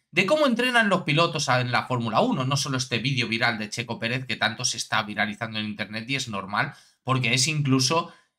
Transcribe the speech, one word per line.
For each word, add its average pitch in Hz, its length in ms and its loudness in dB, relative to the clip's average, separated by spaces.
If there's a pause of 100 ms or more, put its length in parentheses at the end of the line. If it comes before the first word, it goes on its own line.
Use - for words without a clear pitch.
(120)
de 185 140 2
cómo 302 220 4
entrenan 240 420 2
los 185 140 2
pilotos 160 440 2
en 127 240 2
la 117 140 0
Fórmula 117 340 0
uno, 196 240 2
no 139 140 0
solo 135 200 -2
este 123 220 -2
vídeo 120 300 -2
viral 113 280 0
de 104 120 -6
Checo 117 300 -8
Pérez 123 260 -4
que 113 100 -6
tanto 113 300 -2
se - 100 -2
está 110 280 -2
viralizando 107 560 -4
en 107 60 -4
internet 107 440 -8
y 139 60 -2
es 123 120 -6
normal, 104 460 -4 (300)
porque 127 300 2
es 127 140 2
incluso, 151 640 2 (280)